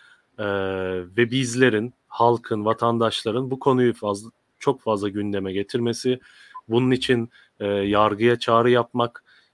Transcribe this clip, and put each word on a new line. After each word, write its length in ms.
e, 80
ve 140
bizlerin, 640
halkın, 560
vatandaşların 840
bu 80
konuyu 360
fazla, 360
çok 220
fazla 280
gündeme 440
getirmesi, 680
bunun 220
için, 400
e, 60
yargıya 720
çağrı 320
yapmak, 540